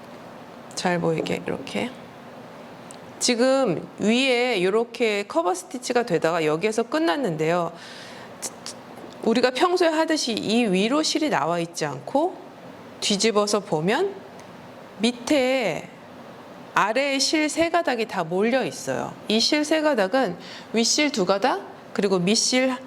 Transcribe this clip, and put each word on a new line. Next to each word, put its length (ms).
잘 260
보이게 460
이렇게 440
지금 680
위에 600
이렇게 680
커버 280
스티치가 500
되다가 400
여기에서 400
끝났는데요. 880
우리가 280
평소에 380
하듯이 440
이 340
위로 360
실이 280
나와 280
있지 280
않고 500
뒤집어서 600
보면 540
밑에 880
아래에 440
실 300
세 220
가닥이 360
다 160
몰려 420
있어요. 500
이 100
실 260
세 160
가닥은 560
윗실 360
두 140
가닥, 520
그리고 220
밑실, 580